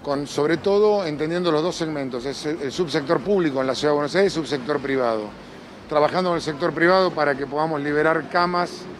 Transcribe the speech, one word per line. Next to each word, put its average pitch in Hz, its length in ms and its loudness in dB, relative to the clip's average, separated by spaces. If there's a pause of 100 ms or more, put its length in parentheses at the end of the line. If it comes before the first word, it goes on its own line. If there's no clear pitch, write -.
con, 143 240 -4
sobre 156 300 0
todo 202 480 4
entendiendo 160 480 -2
los 151 100 2
dos 175 100 0
segmentos, 139 520 -4
es 139 220 -6
el, 151 160 -4
el 135 100 -4
subsector 156 480 0
público 165 400 2
en 131 60 0
la 131 60 0
Ciudad 147 200 2
de - 20 4
Buenos 147 180 -2
Aires 190 220 2
y 165 40 -2
el 160 40 -2
subsector 139 380 -2
privado. 120 480 0 (580)
Trabajando 156 440 2
con 170 40 2
el 147 80 -4
sector 156 300 -2
privado 175 380 4
para 147 240 2
que 135 120 -6
podamos 151 320 -2
liberar 151 480 0
camas 175 540 0 (180)